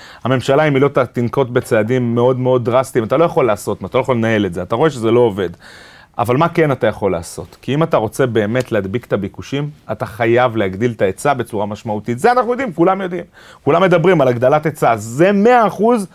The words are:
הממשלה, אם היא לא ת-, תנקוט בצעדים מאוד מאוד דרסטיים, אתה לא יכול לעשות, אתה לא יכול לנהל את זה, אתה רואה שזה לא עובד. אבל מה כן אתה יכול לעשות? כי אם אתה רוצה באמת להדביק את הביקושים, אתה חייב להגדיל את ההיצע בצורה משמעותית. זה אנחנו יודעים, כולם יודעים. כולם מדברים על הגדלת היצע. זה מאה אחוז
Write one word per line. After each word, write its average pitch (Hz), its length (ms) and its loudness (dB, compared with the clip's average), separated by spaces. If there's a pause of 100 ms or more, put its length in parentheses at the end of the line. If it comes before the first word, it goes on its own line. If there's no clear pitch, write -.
(240)
הממשלה, 135 440 2
אם 143 60 0
היא 131 80 2
לא 143 60 4
ת-, 135 100 -2
תנקוט 123 520 -2
בצעדים 120 680 0
מאוד 123 240 2
מאוד 127 260 0
דרסטיים, 123 400 0
אתה 131 120 0
לא 160 60 4
יכול 165 220 0
לעשות, 104 400 -2
אתה 92 120 -2
לא 131 40 2
יכול 127 140 0
לנהל 113 300 2
את 90 80 -4
זה, 90 80 -6
אתה 92 140 -4
רואה 151 140 2
שזה 117 220 -2
לא 117 80 4
עובד. 101 300 0 (680)
אבל 120 200 0
מה 165 120 2
כן 160 220 0
אתה 120 160 0
יכול 101 240 -2
לעשות? 85 500 -10
כי 123 120 -4
אם 151 100 0
אתה 165 140 0
רוצה 120 280 -2
באמת 113 460 -2
להדביק 98 340 -4
את - 80 -6
הביקושים, 104 560 -6 (220)
אתה 113 140 -8
חייב 117 500 0
להגדיל 104 360 -2
את 110 100 -6
ההיצע 107 320 0
בצורה 110 320 -6
משמעותית. 107 540 -6
זה 220 120 2
אנחנו 247 200 0
יודעים, 247 220 -6
כולם 190 280 2
יודעים. 180 220 -8 (400)
כולם 160 180 2
מדברים 175 400 4
על 131 60 4
הגדלת 127 380 2
היצע. 143 320 0
זה 120 340 0
מאה 220 360 4
אחוז 208 480 0